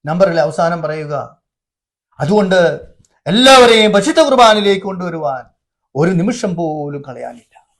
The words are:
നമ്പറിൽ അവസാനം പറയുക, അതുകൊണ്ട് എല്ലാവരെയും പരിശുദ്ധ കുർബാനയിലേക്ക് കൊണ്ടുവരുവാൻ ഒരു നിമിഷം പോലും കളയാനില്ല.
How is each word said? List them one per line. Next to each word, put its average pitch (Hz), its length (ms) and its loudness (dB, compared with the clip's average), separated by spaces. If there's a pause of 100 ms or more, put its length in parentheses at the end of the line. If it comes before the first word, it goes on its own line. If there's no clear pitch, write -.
നമ്പറിൽ 170 340 0
അവസാനം 165 420 -4
പറയുക, 151 600 -10 (760)
അതുകൊണ്ട് 185 720 0 (340)
എല്ലാവരെയും 233 640 4
പരിശുദ്ധ 240 280 0
കുർബാനയിലേക്ക് 214 640 2
കൊണ്ടുവരുവാൻ 165 640 -8 (500)
ഒരു 160 160 0
നിമിഷം 190 440 -4
പോലും 151 540 -10
കളയാനില്ല. 120 580 -18 (140)